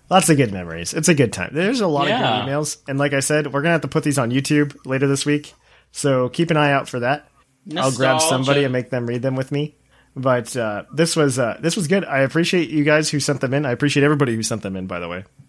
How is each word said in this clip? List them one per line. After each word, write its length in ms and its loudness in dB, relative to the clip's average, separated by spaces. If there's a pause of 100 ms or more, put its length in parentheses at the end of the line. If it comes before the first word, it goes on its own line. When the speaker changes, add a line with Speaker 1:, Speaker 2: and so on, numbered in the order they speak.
Speaker 1:
Lots 200 4
of 80 4
good 140 2
memories. 440 -8
It's 120 -2
a 60 6
good 180 2
time. 220 -6
There's 280 -2
a 60 0
lot 200 0
Speaker 2:
Yeah. 320 0
Speaker 1:
of 60 -4
good 60 -4
emails. 260 -4 (100)
And 100 -4
like 160 0
I 60 2
said, 340 0
we're 80 0
gonna 120 2
have 80 2
to 60 -4
put 160 -2
these 140 0
on 140 0
YouTube 520 2
later 220 0
this 220 0
week. 260 -2 (380)
So 380 0
keep 200 -2
an 80 2
eye 140 4
out 180 0
for 120 -6
that. 260 -2 (480)
I'll 160 0
grab 240 2
Speaker 2:
Nostalgia. 140 0
Speaker 1:
somebody 340 2
and 100 0
make 160 -2
them 160 -2
read 160 -2
them 140 -2
with 160 -4
me. 240 -4 (400)
But, 420 0
uh, 340 -4
this 240 0
was, 220 2
uh, 240 0
this 140 -2
was 120 -4
good. 160 2
I 180 -2
appreciate 500 0
you 120 2
guys 280 2
who 80 0
sent 220 -2
them 120 -2
in. 140 0
I 60 0
appreciate 300 2
everybody 300 2
who 80 -2
sent 220 -4
them 120 -6
in, 120 -8
by 120 -6
the 80 -6
way. 160 -8 (260)